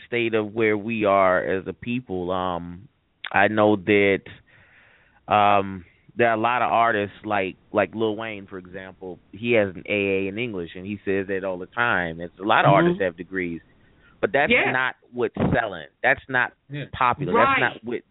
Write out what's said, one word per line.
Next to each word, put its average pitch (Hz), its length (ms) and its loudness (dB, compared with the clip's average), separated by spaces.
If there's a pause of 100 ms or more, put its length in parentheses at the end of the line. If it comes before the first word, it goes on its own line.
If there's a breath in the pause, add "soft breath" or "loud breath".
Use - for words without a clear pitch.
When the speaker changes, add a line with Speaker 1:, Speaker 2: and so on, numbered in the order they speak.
Speaker 1:
state 117 280 -2
of 107 180 -2
where 110 240 2
we 107 280 -4
are 95 380 4
as 90 240 -2
a 95 60 -6
people. 95 580 -6
Um, 90 580 -6 (440)
I 101 160 4
know 107 280 4
that, 101 460 2 (1080 soft breath)
um, 98 520 2 (320 soft breath)
there 117 120 2
are 113 60 2
a 110 60 -2
lot 117 200 0
of 98 100 0
artists 107 440 2 (100)
like, 101 320 -2 (160)
like 98 220 0
Lil 110 220 -2
Wayne, 107 320 -10
for 98 100 -14
example. 92 640 -16 (120)
He 117 200 -2
has 101 220 4
an - 140 -14
A - 40 -2
A 98 360 0
in 98 100 -8
English, 101 360 -8
and 92 100 -14
he 101 200 -8
says 95 240 -2
that 95 160 -4
all 92 140 -6
the 90 80 -12
time. 90 540 -2
It's 87 180 -12
a 92 40 -12
lot 110 220 4
of - 60 6
Speaker 2:
Mm-hmm. 98 40 6
Speaker 1:
artists 101 280 4
have 87 140 -2
degrees, 87 440 -6 (600 soft breath)
but 208 120 0
that's 180 200 2
Speaker 2:
Yeah. 330 200 2
Speaker 1:
not 127 240 -2 (160)
what's 120 240 -4
selling. 98 500 -2 (160)
That's 131 260 2
not 127 240 0 (160)
Speaker 3:
Yeah. 139 240 -10
Speaker 1:
popular. 147 420 0
Speaker 2:
Right. 269 260 2
Speaker 1:
That's 120 160 0
not - 80 -20
what 117 260 -6